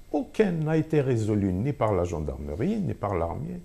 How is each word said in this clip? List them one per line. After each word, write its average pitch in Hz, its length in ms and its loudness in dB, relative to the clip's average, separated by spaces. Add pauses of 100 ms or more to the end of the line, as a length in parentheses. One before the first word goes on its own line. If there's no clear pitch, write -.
(120)
Aucun 226 420 0
n'a 160 220 0
été 156 260 2
résolu, 107 520 2
ni 113 180 0
par 110 220 2
la 87 100 4
gendarmerie, 78 760 -2
ni 151 180 -2
par 101 180 -2
l'armée, 95 520 -4